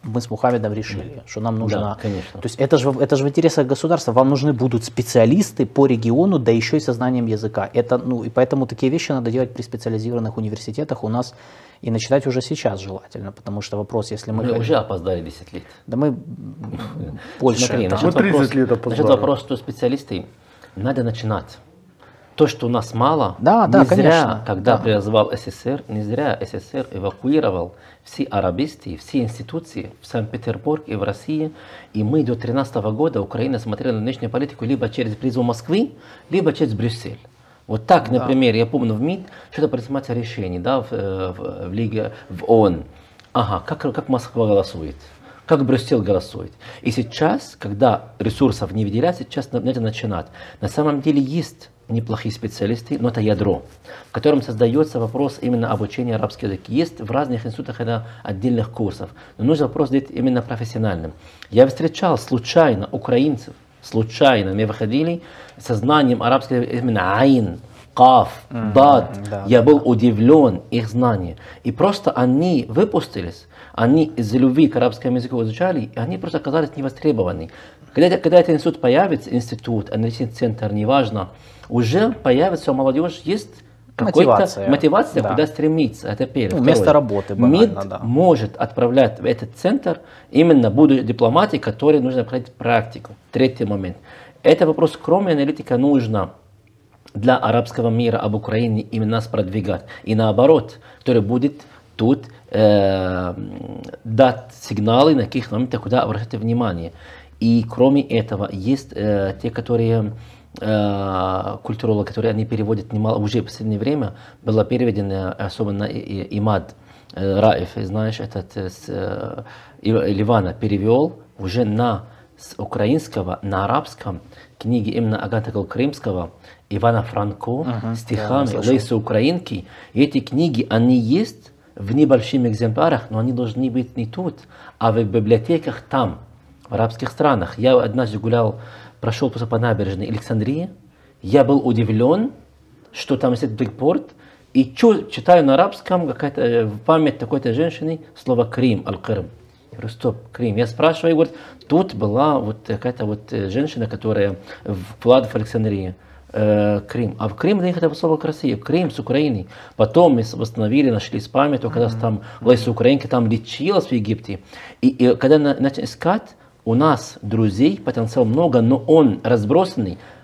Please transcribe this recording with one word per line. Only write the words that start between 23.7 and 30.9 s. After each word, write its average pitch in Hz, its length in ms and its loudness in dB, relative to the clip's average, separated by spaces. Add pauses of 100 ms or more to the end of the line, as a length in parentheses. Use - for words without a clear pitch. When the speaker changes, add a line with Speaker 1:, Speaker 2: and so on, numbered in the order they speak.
Speaker 1:
да, - 120 8
Speaker 2:
зря, 180 120 4
Speaker 1:
конечно, 156 500 4
Speaker 2:
когда 107 320 0
Speaker 1:
да. - 40 -4
Speaker 2:
призвал 107 500 2
С 107 140 -8
С - 80 -12
С - 120 -12
Р, 135 220 -4
не 107 140 -6
зря 123 380 -4
С - 140 -10
С 110 160 -8
С - 40 -16
Р 135 160 -6
эвакуировал 98 840 -2 (300)
все - 200 -8
арабисты, 98 720 -4
все - 220 -6
институции 117 720 -8 (100)
в - 60 -20
Санкт-Петербург 117 800 -6
и - 100 -8